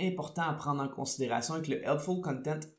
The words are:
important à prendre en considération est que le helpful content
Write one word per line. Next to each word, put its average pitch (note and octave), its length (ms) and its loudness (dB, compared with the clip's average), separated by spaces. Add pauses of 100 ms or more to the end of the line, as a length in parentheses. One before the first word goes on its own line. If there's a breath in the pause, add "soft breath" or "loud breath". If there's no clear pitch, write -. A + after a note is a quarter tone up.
important F3+ 420 0
à D#3 120 2
prendre C#3+ 280 0
en C3+ 60 0
considération C3 680 0
est D#3 60 -2
que C3+ 100 0
le - 120 -2
helpful F3+ 380 2
content D3+ 380 0 (180)